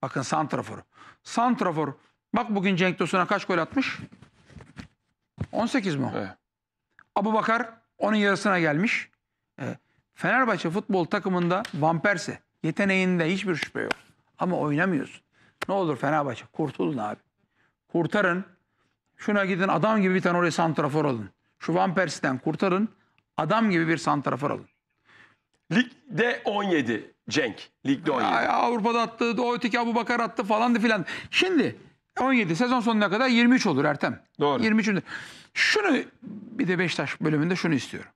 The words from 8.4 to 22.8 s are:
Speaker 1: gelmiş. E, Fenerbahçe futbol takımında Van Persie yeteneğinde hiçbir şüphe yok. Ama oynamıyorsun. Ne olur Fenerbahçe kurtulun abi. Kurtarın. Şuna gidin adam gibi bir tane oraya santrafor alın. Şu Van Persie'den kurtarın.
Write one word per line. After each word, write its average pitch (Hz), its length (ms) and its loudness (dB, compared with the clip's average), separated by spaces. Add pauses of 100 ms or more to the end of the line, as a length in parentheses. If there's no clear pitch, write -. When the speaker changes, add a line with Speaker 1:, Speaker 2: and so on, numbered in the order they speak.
Speaker 1:
gelmiş. 160 500 0 (520)
E, 123 160 -8 (360)
Fenerbahçe 208 560 0
futbol 190 360 0
takımında 185 580 0 (100)
Van 156 280 0
Persie 190 380 -2 (240)
yeteneğinde 185 720 2
hiçbir 190 220 -2
şüphe - 260 -6
yok. - 100 -4 (480)
Ama 185 180 0
oynamıyorsun. 151 640 -2 (460)
Ne 185 60 -2
olur 175 240 0
Fenerbahçe 143 480 -2
kurtulun 156 520 -4
abi. 107 220 -6 (720)
Kurtarın. 180 540 0 (720)
Şuna 202 280 0
gidin 190 220 0
adam 196 340 2
gibi 185 140 2
bir 185 60 2
tane 175 160 2
oraya 175 140 2
santrafor 151 540 0
alın. 117 240 -2 (300)
Şu - 160 -4
Van 185 200 2
Persie'den 156 420 -2
kurtarın. 185 520 0 (480)